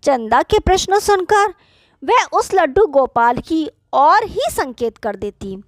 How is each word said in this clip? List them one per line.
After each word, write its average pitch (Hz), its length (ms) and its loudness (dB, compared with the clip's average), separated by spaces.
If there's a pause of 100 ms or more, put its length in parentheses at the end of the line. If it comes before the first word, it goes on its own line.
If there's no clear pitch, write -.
चंदा 240 400 0
के - 160 0
प्रश्न 381 400 0
सुनकर 403 540 0 (500)
वह 403 300 2
उस 403 200 -2
लड्डू 370 340 2
गोपाल 247 500 0
की 320 320 -4 (240)
ओर 330 300 4
ही 427 280 -4
संकेत 240 460 -6
कर 202 180 -8
देती। 196 420 -12 (100)